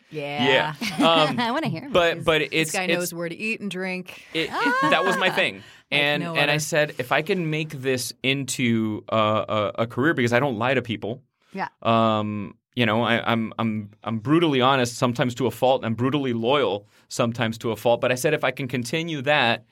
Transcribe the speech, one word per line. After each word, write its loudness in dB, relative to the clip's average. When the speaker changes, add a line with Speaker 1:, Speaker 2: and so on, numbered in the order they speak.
Speaker 1:
Yeah. 0
Speaker 2:
Yeah. 4
Um, 4
Speaker 3:
<laughs> -
I 0
wanna -2
hear. -6
Speaker 2:
but, 2
but 4
Speaker 1:
This -2
Speaker 2:
it's, 0
Speaker 1:
guy -2
Speaker 2:
it's 0
Speaker 1:
knows -4
where -6
to -10
eat -6
and -8
drink. -8
Speaker 2:
it, -2
it, 0
that 4
was 0
my 2
Speaker 1:
<laughs> -2
Speaker 2:
thing. -2
Speaker 1:
Like -16
Speaker 2:
And, 0
Speaker 1:
no -6
Speaker 2:
and 2
I 2
Speaker 1:
other. 0
Speaker 2:
said, 0
"If -4
I 2
can -2
make -4
this -2
into 0
a, 0
a, 0
a -2
career," 0
because 0
I 4
don't -2
lie 0
to 0
people. -8
Speaker 3:
Yeah. -8
Speaker 2:
Um, 0
you 2
know, 2
I, 0
I'm, -2
I'm, -4
I'm -4
brutally 2
honest 2
sometimes 0
to 0
a 2
fault. 2
I'm 0
brutally 0
loyal 0
sometimes -2
to -2
a -4
fault. 2
But 2
I 2
said, 0
"If 0
I 2
can -6
continue -4
that, 2